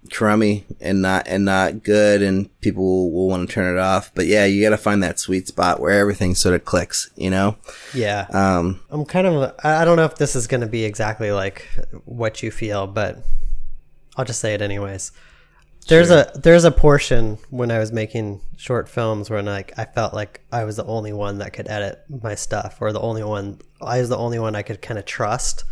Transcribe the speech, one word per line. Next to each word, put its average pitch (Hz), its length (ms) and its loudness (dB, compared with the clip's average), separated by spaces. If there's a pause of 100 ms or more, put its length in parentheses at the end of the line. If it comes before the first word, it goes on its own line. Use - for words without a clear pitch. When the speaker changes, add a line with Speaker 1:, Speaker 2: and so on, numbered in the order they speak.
Speaker 1:
crummy 107 560 0 (140)
and 95 220 0
not, 95 260 0
and 98 160 0
not 95 400 0
good, 104 380 4
and 98 280 0 (120)
people 95 200 -2
will, 92 300 2
will 90 160 0
wanna 90 180 -2
turn 90 300 -2
it - 20 0
off. 95 380 0
But 90 100 0
yeah, 101 200 4
you 98 180 2
gotta 107 140 4
find 104 260 0
that 85 160 -4
sweet 92 300 -4
spot 87 320 0
where 92 180 2
everything 101 340 0
sort 90 220 2
of - 80 -2
clicks, - 540 -4
you 92 120 -4
know? 98 280 0 (360)
Speaker 2:
Yeah. 104 360 -4
Speaker 1:
Um, 92 500 0 (100)
Speaker 2:
I'm 147 140 -6
kind 185 240 0
of, 143 260 0 (120)
I, 156 160 2
I 170 40 4
don't 170 120 6
know 165 80 4
if 156 100 -4
this 139 180 -2
is 117 140 -4
gonna 123 180 -2
be 110 200 -4
exactly, 107 480 -4
like, 98 340 -6 (380)
what 117 360 -6
you 113 100 -6
feel, 101 360 -4
but 101 340 -4 (920)
I'll 135 80 -2
just 120 160 -6
say 107 140 -2
it 104 80 -2
anyways. 101 500 -6 (800)
There's 170 180 8
Speaker 1:
Sure. 170 120 10 (140)
Speaker 2:
a, 135 60 -12
there's 165 240 8
a 165 80 8
portion 131 640 6 (120)
when 123 200 -4
I 113 100 0
was 110 120 -2
making 107 480 -6 (160)
short - 320 -4
films 110 420 -4
when, 104 160 -4
like, 98 320 -8
I 110 60 -6
felt 107 300 -6
like 104 260 -10 (140)
I 117 100 -4
was 107 140 -8
the 107 80 -6
only 110 260 -6
one 101 280 -6
that 98 120 -10
could - 160 -14
edit 104 320 -8 (240)
my 107 120 -6
stuff, - 440 -8
or 107 140 -4
the 107 80 -4
only 110 220 -6
one, 101 360 -8 (220)
I 120 180 -4
was 123 80 0
the 120 100 -2
only 117 220 -4
one 110 160 -4
I 104 60 -6
could 101 200 -10
kinda 107 200 -10
trust. - 720 -4